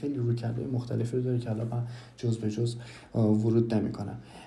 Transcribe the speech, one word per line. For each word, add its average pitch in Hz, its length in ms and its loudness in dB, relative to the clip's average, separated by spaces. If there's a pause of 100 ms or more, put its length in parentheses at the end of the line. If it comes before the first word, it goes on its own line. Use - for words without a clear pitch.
خیلی 143 140 -2
رویکردهای 120 520 -2
مختلفی 120 500 -2
رو 127 60 0
داره 127 160 2
که 120 100 -6
حالا 113 160 -2
من 120 180 -2 (340)
جز 113 200 0
به 107 140 0
جز، 120 240 0 (400)
اه، 113 100 4
ورود 113 480 4
نمی‌کنم. 104 440 -2 (300)